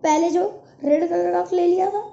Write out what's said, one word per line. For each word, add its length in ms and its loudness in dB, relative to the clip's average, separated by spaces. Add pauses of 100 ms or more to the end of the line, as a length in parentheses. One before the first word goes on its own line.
पहले 260 2
जो 140 0 (400)
red 260 2
color 240 -2
का 120 0
क्ले 220 0
लिया 240 2
था 80 -4 (140)